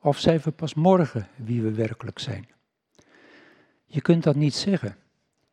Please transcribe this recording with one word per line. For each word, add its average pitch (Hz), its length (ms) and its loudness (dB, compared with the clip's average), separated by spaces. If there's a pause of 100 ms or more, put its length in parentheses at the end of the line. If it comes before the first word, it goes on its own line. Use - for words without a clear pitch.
Of 143 180 0
zijn 165 200 4
we 156 120 -4
pas 151 220 -8
morgen 160 640 2
wie 117 260 -4
we 110 120 -2
werkelijk 113 460 -6
zijn? 101 280 -10 (1400)
Je - 160 -6
kunt 170 220 4
dat 147 120 4
niet 147 180 2
zeggen. 156 420 -4 (580)